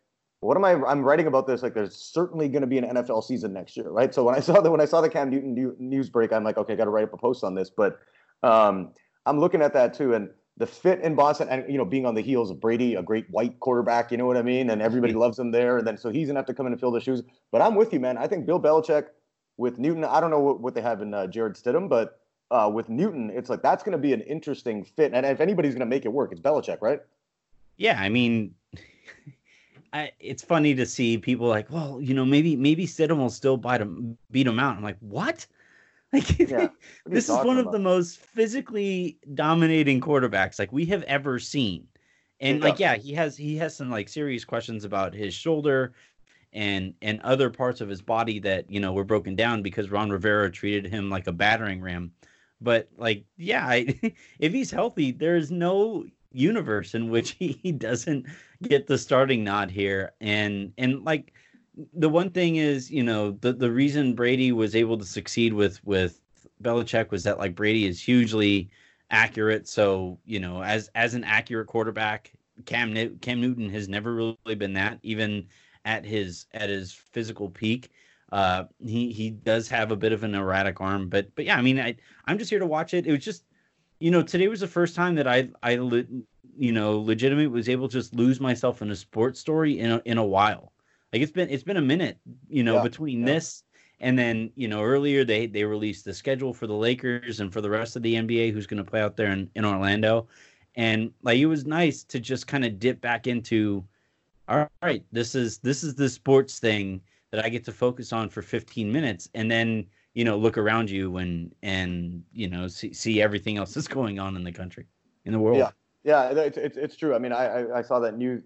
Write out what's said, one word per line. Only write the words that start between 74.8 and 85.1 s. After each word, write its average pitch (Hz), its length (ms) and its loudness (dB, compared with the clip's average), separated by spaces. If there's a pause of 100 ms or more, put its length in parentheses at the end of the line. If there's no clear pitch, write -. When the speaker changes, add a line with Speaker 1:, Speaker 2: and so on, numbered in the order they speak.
Speaker 2:
even 104 460 -4 (360)
at 110 220 -4
his, 101 480 -6
at 104 160 -6
his 95 240 -6
physical 107 560 -10
peak. 113 400 -4 (420)
Uh, 92 320 2 (180)
he, 117 300 -4
he 110 160 -6
does 110 400 -2
have 110 220 0
a 110 60 0
bit 107 160 2
of 107 120 -2
an 104 100 -2
erratic 95 460 0
arm, 95 300 -2
but, 98 240 0
but 151 100 -6
yeah, 180 140 2
I - 20 0
mean, 131 180 4
I, 123 160 -4 (300)
I'm 180 140 -2
just 214 100 -8
here 208 100 0
to 185 80 0
watch 160 280 -2
it. 170 120 0
It 160 60 2
was 139 100 0
just, - 220 -12 (560)
you 165 100 2
know, 175 120 6
today 180 260 2
was 214 120 -4
the 196 60 -4
first 175 300 0
time 175 200 2